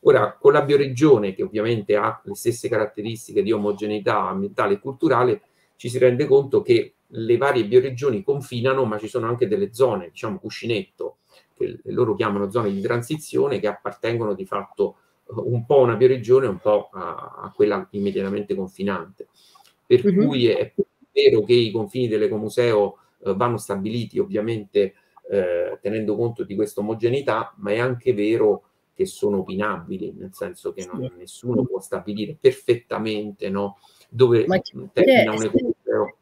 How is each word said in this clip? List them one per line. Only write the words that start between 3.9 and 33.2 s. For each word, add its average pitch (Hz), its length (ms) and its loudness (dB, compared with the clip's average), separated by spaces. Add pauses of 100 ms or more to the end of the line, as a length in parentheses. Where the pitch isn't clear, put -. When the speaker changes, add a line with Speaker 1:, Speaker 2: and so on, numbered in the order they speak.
Speaker 1:
ambientale 101 480 -2
e - 40 -10
culturale, 123 600 0 (340)
ci - 140 -10
si 120 80 -6
rende 127 300 4
conto 135 340 4
che - 320 0 (180)
le 113 260 0
varie 127 280 0
bioregioni 123 580 0
confinano, 131 600 -2
ma 107 140 -4
ci 107 80 -10
sono 113 200 -4
anche 117 200 0
delle 104 260 -2
zone, 110 380 0
diciamo, 104 280 -8
cuscinetto, - 800 -8 (360)
che - 320 -8
loro 110 300 -2
chiamano 101 360 -2
zone 110 200 -2
di 98 100 -4
transizione, 120 760 -2
che 104 80 -4
appartengono 113 680 -4
di 95 120 -10
fatto, 98 520 -6 (320)
eh, - 60 -14
un 120 300 -4
po' 143 140 6
a 131 40 6
una 117 120 2
bioregione, 127 520 4
un 92 120 -4
po' 104 340 0
a, 87 500 -12
a 98 120 -14
quella 101 360 0
immediatamente 101 640 -4
confinante. 95 720 -8 (580)
Per 123 180 4
Speaker 2:
Mhm. 202 240 4
Speaker 1:
cui 123 200 2
è, - 260 0
è - 120 -2 (260)
vero 131 320 6
che 107 100 4
i 117 180 4
confini 113 360 -4
dell'ecomuseo, 107 880 0 (280)
eh, 98 100 0
vanno 120 220 0
stabiliti 104 640 -6
ovviamente, 104 720 -2 (360)
eh, 90 520 -2
tenendo 107 340 -4
conto 117 280 -4
di 98 120 -10
questa 104 260 -4
omogeneità, 113 760 -2
ma 104 140 -6
è 110 80 0
anche 123 340 -2
vero 107 500 2 (300)
che 95 120 -2
sono 101 340 -2
opinabili, 95 760 -6
nel 92 160 -16
senso - 400 -10
che 95 120 -12
non, 90 140 -12
Speaker 2:
Sì. 127 180 -8
Speaker 1:
nessuno 120 460 -4
può 98 160 -4
stabilire 101 600 -8
perfettamente, 107 1120 0